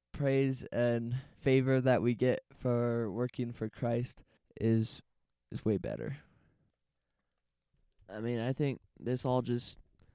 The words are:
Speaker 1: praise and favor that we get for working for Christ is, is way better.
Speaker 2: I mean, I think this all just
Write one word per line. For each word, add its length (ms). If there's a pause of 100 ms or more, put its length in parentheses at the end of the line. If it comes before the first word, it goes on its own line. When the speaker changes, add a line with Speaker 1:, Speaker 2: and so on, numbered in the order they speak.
(120)
Speaker 1:
praise 500 (100)
and 440 (200)
favor 460
that 180
we 140
get 360
for 600
working 420
for 160
Christ 540 (360)
is, 440 (480)
is 160
way 100
better. 400 (1900)
Speaker 2:
I 120
mean, 200
I 140
think 260 (180)
this 280
all 160
just 360 (360)